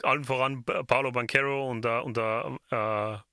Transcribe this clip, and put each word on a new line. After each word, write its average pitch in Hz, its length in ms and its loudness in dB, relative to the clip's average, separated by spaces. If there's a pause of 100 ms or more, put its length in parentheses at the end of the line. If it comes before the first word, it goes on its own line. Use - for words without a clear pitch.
allen 139 220 2
voran 131 380 0
Ba-, - 200 -2
Paolo 131 280 2
Banchero 139 580 0
und 117 140 -4
der, 117 200 0
und 117 140 -4
der, 113 400 -2 (120)
äh, 107 480 0 (140)